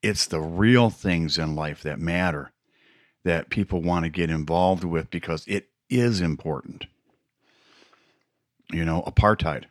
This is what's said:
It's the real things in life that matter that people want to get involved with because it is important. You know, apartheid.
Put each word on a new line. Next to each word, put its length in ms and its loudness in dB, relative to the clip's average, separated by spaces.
It's 240 -2
the 140 -4
real 500 4
things 480 0
in 180 -2
life 260 -6
that 160 -6
matter 540 -2
that 240 0
people 320 -2
want 240 0
to 60 -2
get 200 -2
involved 540 0
with 260 -4
because 360 -6
it 240 -6
is 320 0
important. 680 -6
You 140 -2
know, 220 0
apartheid. 640 2